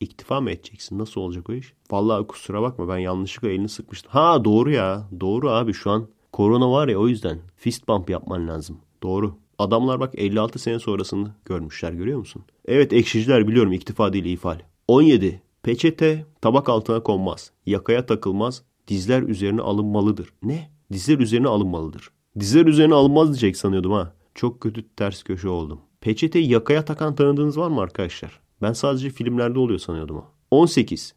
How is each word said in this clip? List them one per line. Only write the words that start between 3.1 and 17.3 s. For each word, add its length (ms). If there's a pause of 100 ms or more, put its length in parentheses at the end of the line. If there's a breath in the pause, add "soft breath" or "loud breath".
elini 200
sıkmıştım. 440
Ha, 320
doğru 260
ya. 380 (120)
Doğru 300
abi, 240
şu 160
an 180 (240)
korona 380
var 180
ya, 100
o 100
yüzden 300 (180)
fist 320
bump 220
yapman 380
lazım. 300 (240)
Doğru. 320 (240)
Adamlar 420
bak 140
elli 260
altı 180
sene 200
sonrasını 520 (140)
görmüşler, 480
görüyor 260
musun? 240 (240)
Evet 260
ekşiciler, 560
biliyorum, 240
iktifa 400
değil 120
ifal. 340 (300)
On 140
yedi. 400 (200)
Peçete 640 (140)
tabak 280
altına 340
konmaz. 500 (140)